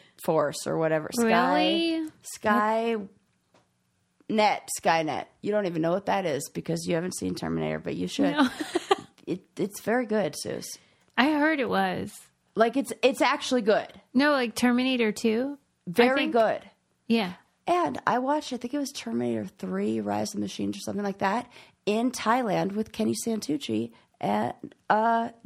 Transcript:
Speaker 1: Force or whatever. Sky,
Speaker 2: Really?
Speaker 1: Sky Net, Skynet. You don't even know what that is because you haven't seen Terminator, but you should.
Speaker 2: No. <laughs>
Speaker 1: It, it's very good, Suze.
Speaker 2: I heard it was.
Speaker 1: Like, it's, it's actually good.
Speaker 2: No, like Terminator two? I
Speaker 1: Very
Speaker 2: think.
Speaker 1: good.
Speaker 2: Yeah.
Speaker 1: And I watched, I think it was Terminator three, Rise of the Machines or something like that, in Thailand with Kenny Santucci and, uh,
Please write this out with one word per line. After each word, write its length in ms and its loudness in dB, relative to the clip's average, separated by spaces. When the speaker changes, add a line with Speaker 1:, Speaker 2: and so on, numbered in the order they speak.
Speaker 1:
Force 420 2
or 120 0
whatever. 360 2
Sky, 100 2
Speaker 2:
Really? 840 2
Speaker 1:
Sky 720 0
Net, 380 2
Skynet. 460 0
You 100 -4
don't 140 2
even 160 -2
know 80 2
what 160 -2
that 180 0
is 240 -2
because 380 -4
you 80 0
haven't 240 -2
seen 160 -4
Terminator, 440 -4
but 180 -6
you 120 -4
should. 280 0
Speaker 2:
No. 180 4
<laughs> 40 -14
Speaker 1:
It, 180 -6
it's 260 -6
very 220 0
good, 320 -2
Suze. 420 -10
Speaker 2:
I 140 6
heard 300 2
it 80 -2
was. 440 -2
Speaker 1:
Like, 200 2
it's, 160 -2
it's 180 4
actually 420 2
good. 240 2
Speaker 2:
No, 200 4
like 240 0
Terminator 560 2
two? 460 -2
I 60 -8
Speaker 1:
Very 300 6
Speaker 2:
think. 100 -2
Speaker 1:
good. 360 2
Speaker 2:
Yeah. 280 0
Speaker 1:
And 360 2
I 140 2
watched, 340 -2
I 40 -6
think 180 -8
it 40 0
was 120 -4
Terminator 540 -4
three, 420 -2
Rise 300 -2
of 40 -10
the 60 -4
Machines 360 -4
or 40 -14
something 240 -4
like 140 -4
that, 300 0
in 240 2
Thailand 600 0
with 180 -4
Kenny 240 -2
Santucci 680 -2
and, 340 0
uh, 380 2